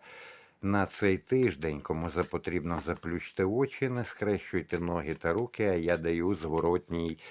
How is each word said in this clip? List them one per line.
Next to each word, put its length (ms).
на 240
цей 320
тиждень. 640
Кому 280
за 140
потрібно, 560
заплющте 640
очі, 440
не 140
скрещуйте 760
ноги 340
та 200
руки, 300
а 100
я 240
даю 380
зворотній 800